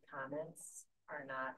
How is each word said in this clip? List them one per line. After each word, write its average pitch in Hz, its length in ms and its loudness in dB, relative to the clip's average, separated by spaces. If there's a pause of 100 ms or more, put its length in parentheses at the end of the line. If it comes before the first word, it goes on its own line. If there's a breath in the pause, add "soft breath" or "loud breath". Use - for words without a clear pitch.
(100)
comments 147 760 0 (260)
are 147 160 0
not 131 320 2